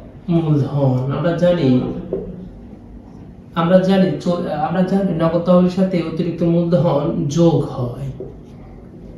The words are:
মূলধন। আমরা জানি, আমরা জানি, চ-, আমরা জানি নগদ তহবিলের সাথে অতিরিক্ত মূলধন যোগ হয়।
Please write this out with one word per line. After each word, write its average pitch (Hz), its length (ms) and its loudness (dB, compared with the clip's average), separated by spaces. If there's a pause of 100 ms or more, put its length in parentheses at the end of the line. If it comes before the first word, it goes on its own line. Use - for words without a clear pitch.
(280)
মূলধন। 143 840 0
আমরা 160 200 0
জানি, 151 480 2 (1700)
আমরা 170 240 4
জানি, 180 420 2
চ-, - 300 -2
আমরা 160 320 -2
জানি 190 300 0
নগদ 165 260 0
তহবিলের 180 320 4
সাথে 185 320 0
অতিরিক্ত 165 400 -4
মূলধন 170 840 2
যোগ 165 260 4
হয়। - 720 -4 (920)